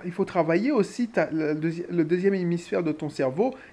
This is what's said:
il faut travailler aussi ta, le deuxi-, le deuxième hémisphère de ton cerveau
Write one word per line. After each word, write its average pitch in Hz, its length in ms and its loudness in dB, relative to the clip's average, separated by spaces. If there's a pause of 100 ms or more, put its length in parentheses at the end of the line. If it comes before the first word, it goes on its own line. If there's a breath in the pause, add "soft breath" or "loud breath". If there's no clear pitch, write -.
il 175 80 -8
faut 196 100 0
travailler 180 480 2
aussi 233 380 0
ta, 160 220 0
le 156 220 0
deuxi-, 160 360 -2
le 170 160 2
deuxième 180 280 2
hémisphère 175 480 0
de 156 120 0
ton 151 160 -4
cerveau 147 440 0 (200 loud breath)